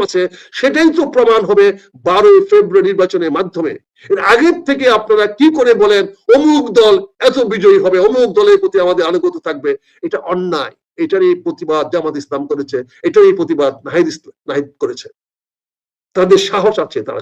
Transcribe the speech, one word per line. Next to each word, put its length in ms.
আছে, 180
সেটাই 380
তো 60
প্রমাণ 260
হবে 160
বারোই 320
ফেব্রুয়ারি 380
নির্বাচনের 480
মাধ্যমে। 360
এর 60
আগের 240
থেকে 180
আপনারা 260
কি 80
করে 140
বলেন 200
অমুক 300
দল 140
এত 80
বিজয়ী 320
হবে, 220
অমুক 220
দলের 240
প্রতি 220
আমাদের 260
আনুগত্য 280
থাকবে? 220
এটা 120
অন্যায়। 420
এটারই 280
প্রতিবাদ 480
জামাত 300
ইসলাম 280
করেছে, 280
এটারই 300
প্রতিবাদ 340
নাহিদ 260
ইসলাম, 220
নাহিদ 200
করেছে। 260
তাদের 320
সাহস 360
আছে, 140
তারা 140